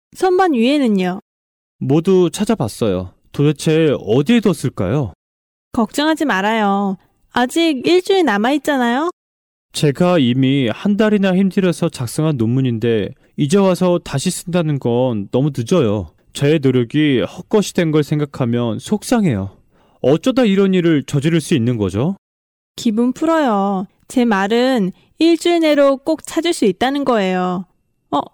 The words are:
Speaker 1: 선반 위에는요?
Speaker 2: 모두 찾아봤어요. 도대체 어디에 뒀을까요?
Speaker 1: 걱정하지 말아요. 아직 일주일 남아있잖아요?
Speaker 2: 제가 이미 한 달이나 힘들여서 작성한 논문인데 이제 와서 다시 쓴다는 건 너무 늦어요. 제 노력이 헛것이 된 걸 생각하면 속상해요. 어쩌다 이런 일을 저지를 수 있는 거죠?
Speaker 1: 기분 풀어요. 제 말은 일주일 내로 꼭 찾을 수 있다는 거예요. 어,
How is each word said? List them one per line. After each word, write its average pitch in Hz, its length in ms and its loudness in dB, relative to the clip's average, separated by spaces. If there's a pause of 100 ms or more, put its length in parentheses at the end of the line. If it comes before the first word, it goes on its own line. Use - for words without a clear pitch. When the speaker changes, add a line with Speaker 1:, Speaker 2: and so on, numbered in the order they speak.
(160)
Speaker 1:
선반 370 380 2
위에는요? 226 680 0 (580)
Speaker 2:
모두 165 540 2
찾아봤어요. 110 800 -2 (200)
도대체 156 680 0
어디에 147 420 2
뒀을까요? 123 720 -2 (600)
Speaker 1:
걱정하지 302 520 -2
말아요. 202 720 0 (360)
아직 262 540 0
일주일 359 380 2
남아있잖아요? 262 840 0 (600)
Speaker 2:
제가 175 460 2
이미 131 500 2
한 196 280 -2
달이나 202 400 2
힘들여서 185 540 0
작성한 151 480 -2
논문인데 117 720 0 (260)
이제 147 220 2
와서 180 440 2
다시 143 280 -4
쓴다는 160 480 -2
건 120 540 -2
너무 139 220 0
늦어요. 113 600 0 (180)
제 147 300 0
노력이 131 580 2
헛것이 - 540 -2
된 160 180 0
걸 151 120 2
생각하면 120 760 -4
속상해요. 165 800 -2 (420)
어쩌다 226 440 2
이런 196 280 2
일을 165 320 2
저지를 151 380 -2
수 - 120 -2
있는 120 220 0
거죠? 104 400 -2 (600)
Speaker 1:
기분 240 360 -2
풀어요. 208 720 0 (220)
제 240 160 0
말은 220 680 0 (260)
일주일 339 420 2
내로 285 380 4
꼭 311 260 -4
찾을 330 300 -2
수 - 100 -2
있다는 262 400 0
거예요. 185 640 -2 (440)
어, - 100 -2 (140)